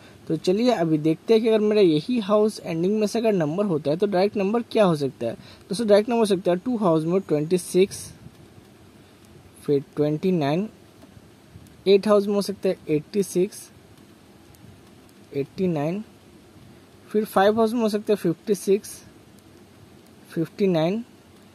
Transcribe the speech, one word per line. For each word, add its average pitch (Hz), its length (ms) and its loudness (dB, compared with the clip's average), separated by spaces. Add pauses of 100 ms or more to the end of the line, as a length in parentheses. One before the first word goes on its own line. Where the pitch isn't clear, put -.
(280)
तो 160 80 -2
चलिए 208 360 0
अभी 160 260 0
देखते 160 360 0
हैं 220 100 4
कि 233 60 0
अगर 220 100 2
मेरा 214 220 2
यही 175 380 2
house 214 400 0
ending 180 400 -2
में 214 80 0
से 233 120 -4
अगर 220 140 4
number 175 320 0
होता 156 260 0
है 160 60 0
तो 208 100 2
direct 202 300 0
number 208 240 0 (100)
क्या 220 140 4
हो 170 100 4
सकता 135 320 -4
है। 110 60 -4
दोस्तों, - 540 -8
direct 202 220 4
नंबर 233 100 0
हो 220 60 2
सकता 202 260 0
है 240 60 0
two 247 200 -4
house 165 280 2
में 175 160 0
ट्वेंटी 160 360 -2
सिक्स, - 540 -2 (1500)
फिर 143 180 0 (120)
ट्वेंटी 151 360 -2
नाइन, 165 360 0 (1200)
एट 196 200 4
हाउस 208 200 4
में 208 80 -2
हो 202 60 0
सकता 196 280 -6
है 180 80 -2 (120)
एटी 156 340 -2
सिक्स, - 460 -4 (1700)
एटी 143 320 -4
नाइन, 165 360 -4 (1080)
फिर 214 140 0
फ़ाइव 208 320 2
हाउस 226 160 0
में 240 80 -2
हो 220 80 0
सकता 208 240 -2
है 202 40 2
फिफ्टी 180 380 -4
सिक्स, 202 340 -2 (1400)
फिफ्टी 175 340 -4
नाइन 180 360 0 (520)